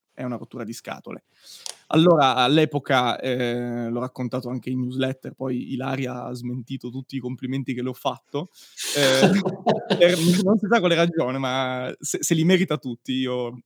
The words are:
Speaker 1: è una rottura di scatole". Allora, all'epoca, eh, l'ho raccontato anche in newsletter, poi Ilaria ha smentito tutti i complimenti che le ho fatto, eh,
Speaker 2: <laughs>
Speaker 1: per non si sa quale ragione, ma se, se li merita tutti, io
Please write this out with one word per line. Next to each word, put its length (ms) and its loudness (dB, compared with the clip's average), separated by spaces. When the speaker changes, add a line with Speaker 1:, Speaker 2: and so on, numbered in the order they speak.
Speaker 1:
è 120 -12
una 120 -4
rottura 280 -12
di 100 -8
scatole". 500 -12
Allora, 480 4
all'epoca, 840 2
eh, 680 -2
l'ho 100 -4
raccontato 480 -6
anche 220 -6
in 100 -2
newsletter, 540 -4
poi 380 -6
Ilaria 520 -6
ha 80 -8
smentito 580 -8
tutti 260 -10
i 40 -4
complimenti 540 -6
che 80 -6
le 80 -4
ho 40 -8
fatto, 560 -6
eh, 240 4
Speaker 2:
<laughs> 800 2
Speaker 1:
per 200 6
non 160 4
si 100 -2
sa 120 4
quale 140 4
ragione, 440 2
ma 600 -2
se, 240 -6
se 120 2
li 100 4
merita 340 4
tutti, 340 -8
io 540 -4